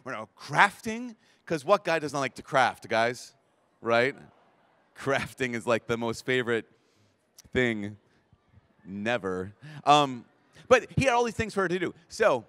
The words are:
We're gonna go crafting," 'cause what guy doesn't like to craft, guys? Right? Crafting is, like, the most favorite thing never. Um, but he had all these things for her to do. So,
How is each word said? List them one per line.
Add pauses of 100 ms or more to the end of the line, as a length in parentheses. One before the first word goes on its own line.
We're
gonna
go
crafting," (320)
'cause
what
guy
doesn't
like
to
craft,
guys? (460)
Right? (800)
Crafting
is,
like,
the
most
favorite (840)
thing (880)
never. (300)
Um, (440)
but (100)
he
had
all
these
things
for
her
to
do. (140)
So,